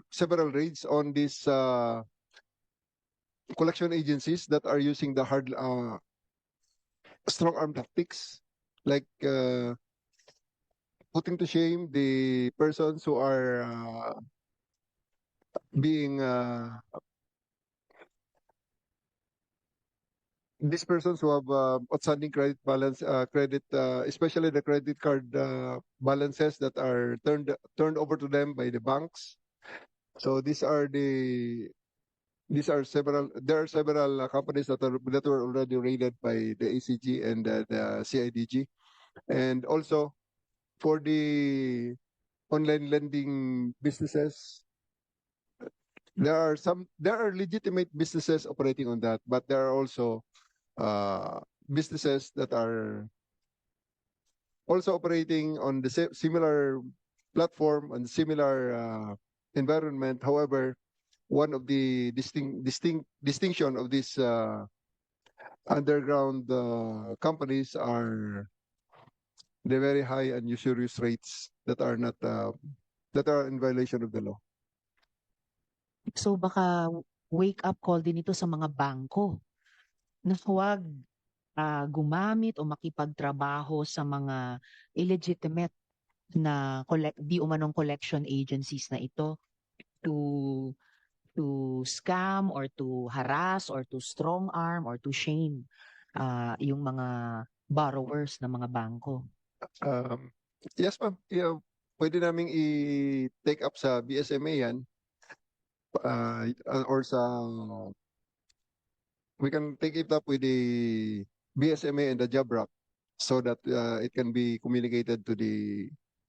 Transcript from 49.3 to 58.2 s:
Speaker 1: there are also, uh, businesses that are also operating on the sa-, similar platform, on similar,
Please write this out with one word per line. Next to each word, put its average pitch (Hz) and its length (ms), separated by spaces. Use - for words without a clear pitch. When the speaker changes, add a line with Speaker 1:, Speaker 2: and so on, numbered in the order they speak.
Speaker 1:
there 135 140
are 131 120
also, 123 500
uh, 101 640
businesses 147 600
that 135 180
are 110 560
also 180 260
operating 160 640
on 135 240
the 127 80
sa-, 170 240
similar 151 680
platform, 147 580
on 123 140
similar, 139 720